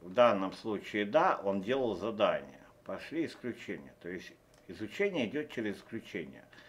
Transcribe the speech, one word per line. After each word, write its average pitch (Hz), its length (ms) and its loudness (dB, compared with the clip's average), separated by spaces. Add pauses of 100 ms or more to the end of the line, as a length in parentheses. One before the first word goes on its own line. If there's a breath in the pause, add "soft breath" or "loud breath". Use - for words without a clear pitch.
в 90 120 -14
данном 101 380 6
случае 104 540 -2
да, 156 360 4
он 98 200 0
делал 117 340 0
задание. 90 640 0 (240)
Пошли 139 420 -6
исключения. 82 760 -10
То 85 80 -10
есть - 240 -10 (340)
изучение 110 640 -2
идёт 147 200 -4
через 107 280 -4
исключение. 90 640 -10 (260 loud breath)